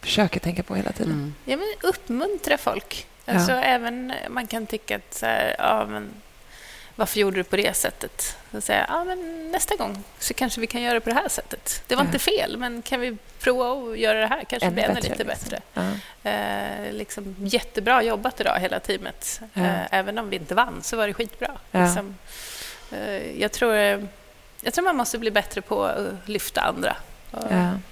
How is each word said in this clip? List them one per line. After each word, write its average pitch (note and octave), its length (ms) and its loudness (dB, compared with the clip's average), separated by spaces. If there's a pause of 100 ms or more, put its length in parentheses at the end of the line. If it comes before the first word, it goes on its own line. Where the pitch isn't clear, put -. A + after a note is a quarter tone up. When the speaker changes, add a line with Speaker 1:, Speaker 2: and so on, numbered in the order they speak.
Speaker 1:
försöker - 380 2
tänka F3 240 -2
på G3 120 -4
hela G3 160 -2
tiden. F3 220 -2
Speaker 2:
Mm. D3 200 -2 (120)
Speaker 3:
Ja, C4 120 0
men G4 100 -2 (220)
uppmuntra D4 680 0
folk. - 500 -4 (180)
Speaker 1:
Ja. - 80 0
Speaker 3:
Alltså, F3+ 180 6
även B3+ 600 2 (160)
man B3 180 -4
kan A3 180 -4
tycka G#3 300 -4
att - 180 -8
så - 120 -4
här, A2+ 340 2
"Ja, G#2+ 300 2
men G#2+ 200 -6 (840)
varför A3 240 0
gjorde G3 180 4
du F3+ 60 2
på - 120 0
det F3 200 4
sättet?" - 600 -2 (160)
Så G#3+ 100 -6
säger - 180 4
jag, - 100 2
"Ja, E4+ 140 0
men E4 480 -6
nästa G4 240 0
gång G3+ 280 -4 (160)
så - 140 -2
kanske A#3+ 280 0
vi A3+ 60 -2
kan A#3+ 140 -2
göra A#3+ 120 2
det A#3 80 4
på A#3 80 -2
det A#3 60 4
här F4 140 2
sättet. - 580 -4
Det A#3+ 80 2
var C4+ 80 4
Speaker 1:
Ja. - 20 6
Speaker 3:
inte E3+ 140 2
fel, - 380 2
men A#3+ 240 -4
kan B3+ 180 -4
vi A#3+ 180 -2 (220)
prova B3+ 520 2
att A3 80 -6
göra A3 200 4
det A3 80 4
här? C#4 220 0
Kanske A#3+ 180 0
Speaker 1:
Ännu F3 60 2
Speaker 3:
blir A3 100 2
ännu - 100 4
Speaker 1:
bättre, - 160 0
Speaker 3:
lite - 140 -2
Speaker 1:
liksom. - 260 -4
Speaker 3:
bättre." - 120 -6 (600)
Speaker 1:
Ja. G#3 80 -2
Speaker 3:
Eh, G3+ 640 -4
liksom, G#3 460 -8
jättebra G#3+ 640 2
jobbat A3+ 380 0
idag, F#3+ 180 4
hela F#3 200 0
teamet. - 600 -6 (140)
Speaker 1:
Ja. F#3+ 100 0
Speaker 3:
Eh, F#3+ 180 2 (100)
även G3 260 0
om A3 120 -4
vi G3 60 -4
inte F3+ 200 -4
vann A3 280 2
så - 140 -2
var G#3+ 100 2
det G3+ 60 -2
skitbra. - 380 -4 (200)
Speaker 1:
Ja. F#3 140 6
Speaker 3:
Liksom, G3 300 0 (760)
eh, - 500 -6
jag G#3 100 0
tror, A3+ 240 4
eh, G3+ 240 6 (640)
jag A#3 120 -2
tror F4 120 2
man F4+ 100 4
måste A#3+ 220 0
bli A3 140 0
bättre G3+ 300 2
på G3+ 220 0
att G3 460 -2
lyfta - 320 0
andra. - 340 0 (360)
Och - 200 -6
Speaker 1:
Ja. F3+ 200 4 (200)